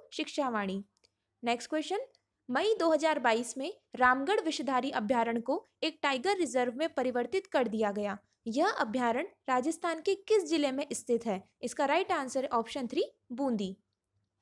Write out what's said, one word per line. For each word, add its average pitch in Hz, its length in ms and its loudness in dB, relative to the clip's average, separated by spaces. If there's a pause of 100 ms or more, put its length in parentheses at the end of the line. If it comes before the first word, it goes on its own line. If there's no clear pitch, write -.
(140)
शिक्षावाणी। 214 680 -4 (600)
नेक्स्ट 240 260 -2
क्वेश्चन, 359 360 -2 (440)
मई 339 260 2
दो 330 160 2
हज़ार 311 280 2
बाईस 240 380 0
में 294 160 -4 (220)
रामगढ़ 269 460 4
विषधारी 277 500 -2
अभयारण्य 233 500 0
को - 260 -2 (160)
एक 311 200 -4
टाइगर 285 340 0
रिजर्व 247 400 0
में 311 160 0
परिवर्तित 247 540 -2
कर 262 200 2
दिया 214 240 0
गया। 202 260 -4 (300)
यह 277 220 2
अभयारण्य 247 640 0 (160)
राजस्थान 320 520 0
के 392 160 0
किस 392 320 2
जिले 294 220 2
में 262 220 -2
स्थित 233 320 -2
है? 190 180 -2 (180)
इसका 262 240 -2
राइट 339 260 2
आंसर 269 320 -2
है 277 80 -4
ऑप्शन 240 360 -2
थ्री, 294 160 0 (280)
बूंदी। 226 440 -2 (680)